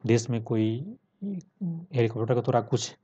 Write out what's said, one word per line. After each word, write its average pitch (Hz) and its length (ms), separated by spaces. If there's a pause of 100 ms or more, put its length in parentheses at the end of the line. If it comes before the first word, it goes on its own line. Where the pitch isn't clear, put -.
देश 113 240
में 113 120
कोई 117 560 (240)
हेलीकॉप्टर 156 1120
का 120 80
थोड़ा 120 200
कुछ - 300 (120)